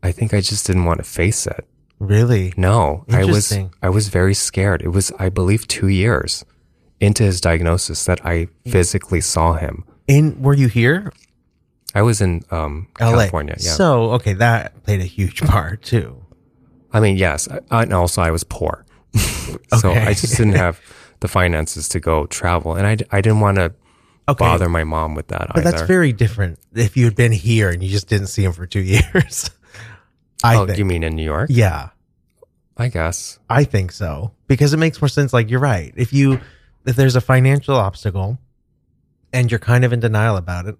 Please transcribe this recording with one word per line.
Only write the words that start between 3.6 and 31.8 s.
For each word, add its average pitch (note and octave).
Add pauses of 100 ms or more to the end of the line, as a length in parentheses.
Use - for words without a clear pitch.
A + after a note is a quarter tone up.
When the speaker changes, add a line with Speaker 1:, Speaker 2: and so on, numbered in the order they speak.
Speaker 1:
I F#2+
was G#2
very F#2+
scared. F#2+
It -
was, F#2+
I F#2+
believe, F#2+
two -
years G2 (560)
into G#2
his F#2
diagnosis E2+
that F2+
I E2+ (180)
physically F#2
saw E2
him. D2+ (240)
Speaker 2:
In, C#3+
were C#3
you C#3
here? C#3+ (800)
Speaker 1:
I G2+
was A2
in, F2
um, D#2 (120)
Speaker 2:
L A#2
A. A#2+
Speaker 1:
California. F2
Yeah. E2+
Speaker 2:
So, B2
okay, A2+
that A#2
played G2+
a F2+
huge -
<laughs> -
part F#2
too. D#2+ (720)
Speaker 1:
I G#2+
mean, G2
yes. E2+
I, -
and G2+
also F2
I E2
was E2
poor. - (280)
<laughs> G#2 (540)
So G2
Speaker 2:
Okay. G2+
Speaker 1:
I G#2
just A#2
didn't G#2+
have F2+ (420)
the -
finances E2
to F2
go D#2
travel. E2
And G2
I G#2+
d-, G#2+
I G2+
didn't G#2+
wanna G2 (560)
Speaker 2:
Okay. B2+
Speaker 1:
bother E2+
my E2
mom D#2
with D2+
that -
Speaker 2:
But E3
Speaker 1:
either. E3+
Speaker 2:
that's A#2
very F3
different G2+ (160)
if A2
you B2
had A2+
been A#2+
here G#2+
and F2
you F#2
just G2
didn't G2+
see -
him F#2+
for F2
two -
<laughs> F#2
years. - (960)
I A#2
Speaker 1:
Oh, G#2
Speaker 2:
think. G2
Speaker 1:
you G2+
mean F2
in D#2+
New D#2+
York? D#2
Speaker 2:
Yeah. F#2 (880)